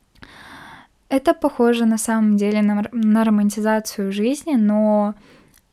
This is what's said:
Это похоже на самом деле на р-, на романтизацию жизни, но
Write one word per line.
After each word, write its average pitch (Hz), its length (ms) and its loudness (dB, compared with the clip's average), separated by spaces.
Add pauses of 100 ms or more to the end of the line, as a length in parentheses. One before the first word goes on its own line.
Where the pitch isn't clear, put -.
(1120)
Это 302 220 0
похоже 240 500 0
на 220 140 0
самом 220 380 0
деле 208 260 0
на 208 160 0
р-, 220 120 -6
на 220 320 2
романтизацию 214 880 0
жизни, 254 440 -2
но 208 580 2 (600)